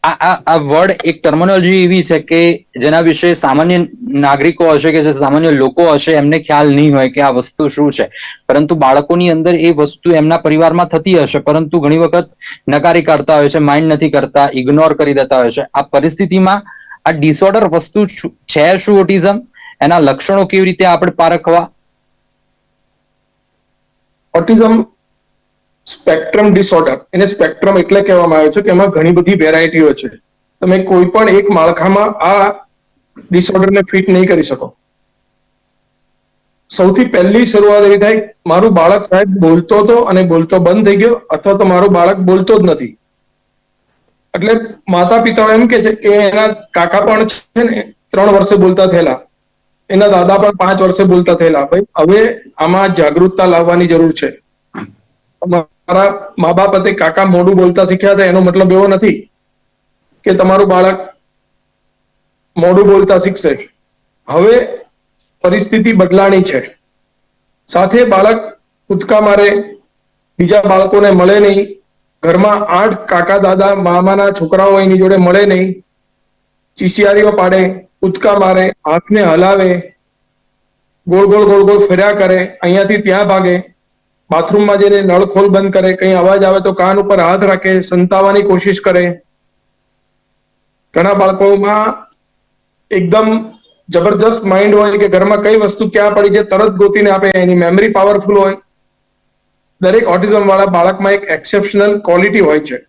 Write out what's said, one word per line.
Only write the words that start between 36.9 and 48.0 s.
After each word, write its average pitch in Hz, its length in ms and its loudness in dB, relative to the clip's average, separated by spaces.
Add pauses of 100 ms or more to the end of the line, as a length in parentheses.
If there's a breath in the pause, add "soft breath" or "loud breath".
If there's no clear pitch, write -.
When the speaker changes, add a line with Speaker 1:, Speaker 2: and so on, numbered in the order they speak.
Speaker 2:
પહેલી 208 420 0
શરૂઆત 208 360 2
એવી 202 140 4
થાય, 208 320 0 (180)
"મારું 185 280 2
બાળક 185 300 2
સાહેબ 190 240 0
બોલતો 180 540 0
હતો 233 140 2
અને 190 260 0
બોલતો 165 360 0
બંધ 190 280 2
થઈ 202 100 2
ગયો," 226 180 2
અથવા 196 380 -4
તો, 196 120 0
"મારું 185 280 2
બાળક 180 240 2
બોલતો 185 420 2
જ - 20 2
નથી." 151 380 -2 (1400)
એટલે 208 180 -2 (360)
માતા 180 300 2
પિતાઓ 220 300 0
એમ 226 180 2
કે 226 160 0
છે 214 120 0
કે 214 140 -4
એના 202 380 0
કાકા 196 540 -4
પણ 214 260 0
છે - 360 -8
ને 220 300 -6 (180)